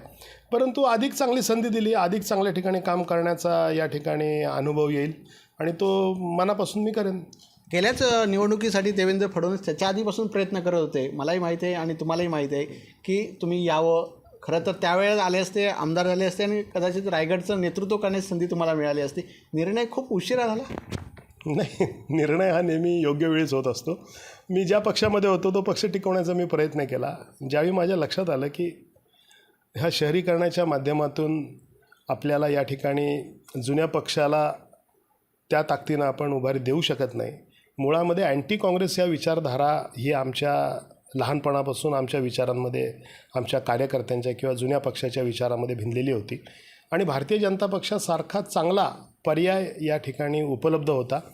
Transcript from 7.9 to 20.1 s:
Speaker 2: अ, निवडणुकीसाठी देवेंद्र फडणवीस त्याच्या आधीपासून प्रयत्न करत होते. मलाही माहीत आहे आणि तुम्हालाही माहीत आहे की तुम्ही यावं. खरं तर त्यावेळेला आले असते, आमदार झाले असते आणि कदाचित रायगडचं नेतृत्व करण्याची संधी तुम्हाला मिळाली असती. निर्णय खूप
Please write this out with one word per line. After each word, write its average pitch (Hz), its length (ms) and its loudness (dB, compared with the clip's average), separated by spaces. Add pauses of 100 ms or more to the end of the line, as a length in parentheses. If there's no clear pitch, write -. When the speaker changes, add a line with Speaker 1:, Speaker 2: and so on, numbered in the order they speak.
Speaker 2:
अ, 233 220 4
निवडणुकीसाठी 208 640 2
देवेंद्र 190 360 2
फडणवीस 185 380 -2
त्याच्या 170 240 0
आधीपासून 208 380 0
प्रयत्न 196 340 0
करत 175 180 2
होते. 151 320 0
मलाही 151 280 -2
माहीत 170 240 0
आहे 180 120 0
आणि 165 200 -2
तुम्हालाही 165 340 -2
माहीत 151 240 0
आहे 143 120 0 (400)
की 196 380 -2
तुम्ही 175 240 0
यावं. 165 440 2 (320)
खरं 156 240 0
तर 190 60 2
त्यावेळेला 190 500 2
आले 185 160 2
असते, 196 280 0
आमदार 175 400 0
झाले 185 180 2
असते 185 200 -2
आणि 208 180 0 (120)
कदाचित 185 340 0
रायगडचं 180 520 0
नेतृत्व 190 360 0
करण्याची 196 320 -2
संधी 175 180 -2
तुम्हाला 170 280 0
मिळाली 147 260 0
असती. 143 200 -4 (340)
निर्णय 196 360 0
खूप 262 220 -4